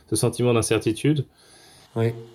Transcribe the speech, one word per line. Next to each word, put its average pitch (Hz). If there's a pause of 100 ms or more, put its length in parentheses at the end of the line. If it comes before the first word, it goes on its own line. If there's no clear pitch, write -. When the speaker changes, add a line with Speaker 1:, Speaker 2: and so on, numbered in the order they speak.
Speaker 1:
ce -
sentiment 120
d'incertitude. 113 (680)
Speaker 2:
Oui. 117 (220)